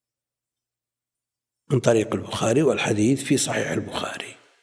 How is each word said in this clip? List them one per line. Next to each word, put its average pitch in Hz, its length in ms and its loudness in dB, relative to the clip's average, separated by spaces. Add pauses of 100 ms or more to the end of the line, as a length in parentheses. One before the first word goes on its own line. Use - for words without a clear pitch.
(1700)
من 131 80 4
طريق 113 360 2
البخاري 113 480 0
والحديث 113 600 2
في 139 140 2
صحيح - 340 -2
البخاري - 640 -8 (280)